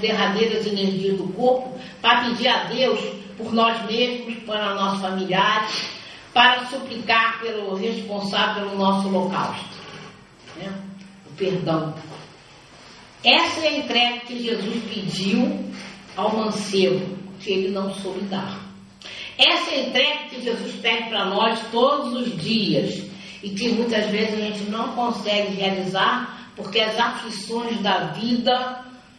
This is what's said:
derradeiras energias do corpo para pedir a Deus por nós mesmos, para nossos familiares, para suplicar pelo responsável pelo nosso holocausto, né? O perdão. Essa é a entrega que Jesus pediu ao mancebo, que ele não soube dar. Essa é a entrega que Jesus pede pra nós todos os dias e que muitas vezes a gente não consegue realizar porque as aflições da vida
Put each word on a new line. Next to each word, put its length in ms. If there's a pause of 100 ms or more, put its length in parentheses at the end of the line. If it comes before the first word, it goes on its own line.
derradeiras 680
energias 520
do 160
corpo 440 (220)
para 240
pedir 240
a 160
Deus 340 (380)
por 160
nós 340
mesmos, 580
para 300
nossos 260
familiares, 840 (480)
para 340
suplicar 720
pelo 360
responsável 880
pelo 140
nosso 300
holocausto, 680 (800)
né? 160 (540)
O 100
perdão. 580 (1300)
Essa 380
é 80
a 100
entrega 420
que 220
Jesus 400 (100)
pediu 720 (520)
ao 180
mancebo, 840 (240)
que 120
ele 160
não 260
soube 280
dar. 380 (760)
Essa 360
é 20
a 140
entrega 300 (120)
que 120
Jesus 340
pede 320
pra 160
nós 340 (140)
todos 420
os 260
dias 600 (400)
e 80
que 200
muitas 360
vezes 280
a 80
gente 280
não 220
consegue 640
realizar 960
porque 240
as 220
aflições 800
da 320
vida 720 (340)